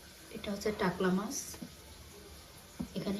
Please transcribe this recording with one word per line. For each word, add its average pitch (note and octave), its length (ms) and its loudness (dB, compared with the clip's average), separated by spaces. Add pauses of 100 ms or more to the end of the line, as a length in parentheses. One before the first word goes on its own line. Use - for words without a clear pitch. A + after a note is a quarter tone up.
(360)
এটা G#3+ 180 -4
হচ্ছে G3+ 160 2 (140)
টাকলা F#3 360 6
মাছ, A3+ 160 0 (1600)
এখানে G3 220 2